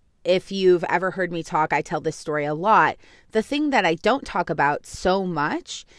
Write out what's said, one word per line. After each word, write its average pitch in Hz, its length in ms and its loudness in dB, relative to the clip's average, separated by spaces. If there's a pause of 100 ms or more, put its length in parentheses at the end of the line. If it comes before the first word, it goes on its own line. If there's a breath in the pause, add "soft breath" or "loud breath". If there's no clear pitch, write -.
(240)
if 185 300 0
you've 180 320 4
ever 175 260 0
heard 175 220 -4
me 165 100 -6
talk, 156 300 0
I 151 80 0
tell 156 180 -6
this 151 160 -4
story 151 300 -4
a 147 80 -4
lot. 170 420 4 (360 soft breath)
The 220 120 0
thing 294 280 -2
that 233 120 2
I 170 120 2
don't 220 300 0
talk 180 240 -4
about 147 360 0
so 190 400 0
much 175 600 -4 (140 soft breath)